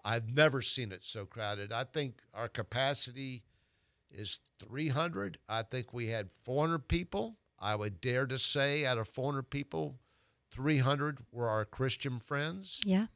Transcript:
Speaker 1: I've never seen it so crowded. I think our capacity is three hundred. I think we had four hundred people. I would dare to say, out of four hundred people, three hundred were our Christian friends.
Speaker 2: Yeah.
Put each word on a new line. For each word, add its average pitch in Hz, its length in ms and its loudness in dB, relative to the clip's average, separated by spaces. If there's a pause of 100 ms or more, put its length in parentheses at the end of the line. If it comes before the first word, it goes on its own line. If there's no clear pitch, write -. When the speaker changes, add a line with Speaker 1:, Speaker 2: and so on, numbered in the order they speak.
Speaker 1:
I've 113 240 0
never 139 320 6
seen 113 280 -2
it 90 140 -10
so 101 220 -8
crowded. 104 440 -4
I 117 140 -2
think 135 380 -4 (100)
our 113 160 -6
capacity 131 960 -2 (680)
is - 300 -6 (180)
three 147 300 -4
hundred. 170 500 -2 (100)
I 113 140 0
think 123 300 -6
we 120 140 -4
had 110 240 -4 (120)
four 135 240 0
hundred 165 220 -2
people. 196 480 0 (240)
I 104 160 0
would 104 240 -2
dare 127 260 2
to 127 120 -4
say, 143 480 4
out 127 100 4
of 110 100 0
four 135 240 -2
hundred 135 200 -4
people, 143 480 -4 (520)
three 143 280 2
hundred 139 400 2 (120)
were 120 180 0
our 107 180 2
Christian 127 520 -2
friends. 160 680 -6
Speaker 2:
Yeah. 196 300 4